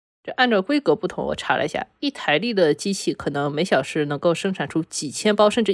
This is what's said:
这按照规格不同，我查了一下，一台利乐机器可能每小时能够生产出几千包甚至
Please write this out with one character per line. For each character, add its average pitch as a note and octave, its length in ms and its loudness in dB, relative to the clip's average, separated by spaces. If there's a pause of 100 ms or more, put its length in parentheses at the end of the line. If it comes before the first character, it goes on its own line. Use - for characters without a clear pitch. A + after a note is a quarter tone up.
(220)
这 - 100 -12
按 B3+ 180 2
照 G#3 100 4
规 C#4+ 180 0
格 D#3+ 160 4
不 F3 140 -2
同， - 200 -8
我 D3 60 -2
查 - 220 0
了 - 80 0
一 D#3 40 -2
下， - 180 -6 (140)
一 C#4+ 100 -4
台 - 260 0
利 G#3+ 160 -2
乐 E3+ 220 4
机 G3+ 180 -4
器 F3+ 220 -4
可 - 160 -6
能 D3 200 -2
每 D3+ 140 -2
小 C3+ 180 2
时 D3+ 220 -2
能 C#3+ 140 -4
够 E3+ 160 2
生 G3 180 -4
产 - 160 -6
出 D#3+ 140 -2
几 - 280 -8
千 G#3+ 240 0
包 G#3 140 6
甚 G#3+ 160 0
至 G3+ 100 2